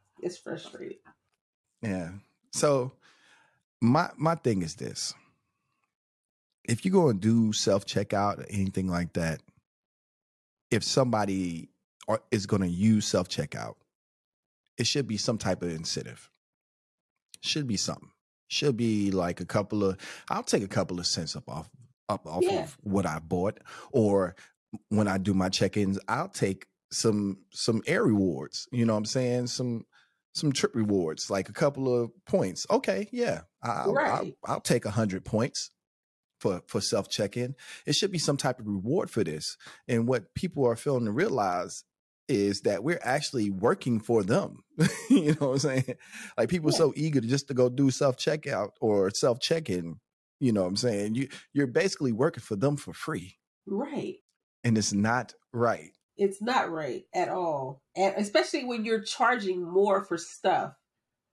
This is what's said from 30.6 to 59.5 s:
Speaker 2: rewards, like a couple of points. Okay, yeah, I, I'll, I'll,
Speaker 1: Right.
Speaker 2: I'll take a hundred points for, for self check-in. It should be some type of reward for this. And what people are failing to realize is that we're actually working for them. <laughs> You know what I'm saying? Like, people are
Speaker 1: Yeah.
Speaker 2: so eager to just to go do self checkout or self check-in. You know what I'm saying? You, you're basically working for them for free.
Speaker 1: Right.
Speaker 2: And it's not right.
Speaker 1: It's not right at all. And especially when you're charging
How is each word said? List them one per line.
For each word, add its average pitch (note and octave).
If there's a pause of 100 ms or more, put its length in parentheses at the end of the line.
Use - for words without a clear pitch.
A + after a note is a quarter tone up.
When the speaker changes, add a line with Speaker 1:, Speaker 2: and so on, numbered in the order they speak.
Speaker 2:
rewards, G2
like G2
a G#2+
couple C3+
of A#2+ (160)
points. G2
Okay, G#3
yeah, A3+ (200)
I, A#2+
I'll, A#2 (100)
I'll, G4+
Speaker 1:
Right. - (100)
Speaker 2:
I'll -
take -
a A2+
hundred G2
points - (720)
for, F#2+
for -
self G2
check-in. B2 (320)
It D3+
should G3+
be F3+
some D3
type C3+
of G#2+
reward A2
for G#2+
this. D2+ (320)
And A#2
what A#2+
people D3+
are A#2
failing B2
to G#2
realize G#2 (440)
is G2+
that G2+
we're D#3+
actually B2+
working A#2
for A#2
them. A2+ (140)
<laughs> D#3 (220)
You E3
know C#3+
what B2+
I'm C#3
saying? C3 (420)
Like, A#2
people E3
are -
Speaker 1:
Yeah. -
Speaker 2:
so D3+
eager D3
to A2+
just C3+
to C3+
go B2
do C3+
self C3
checkout C#3
or G2+
self A#2+
check-in. F2+ (400)
You B2+
know G2+
what F2+
I'm F#2+
saying? G#2+
You, C#3 (240)
you're C#3
basically D3+
working B2+
for -
them C#3
for -
free. F#2 (280)
Speaker 1:
Right. A3+ (460)
Speaker 2:
And A2+
it's G#2
not A2 (200)
right. A2 (260)
Speaker 1:
It's G3
not A3
right D#3 (100)
at F3+
all. D3+ (140)
And F#3+
especially C#4
when A#3+
you're A3
charging G3+